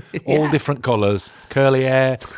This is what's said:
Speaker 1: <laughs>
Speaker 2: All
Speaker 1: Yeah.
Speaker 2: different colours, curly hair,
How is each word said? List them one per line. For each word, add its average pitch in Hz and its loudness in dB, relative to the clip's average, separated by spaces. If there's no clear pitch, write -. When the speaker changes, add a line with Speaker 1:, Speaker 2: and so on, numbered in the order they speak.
Speaker 1:
<laughs> - -10
Speaker 2:
All 147 2
Speaker 1:
Yeah. 143 -2
Speaker 2:
different 139 -2
colours, 104 0
curly 135 2
hair, 131 2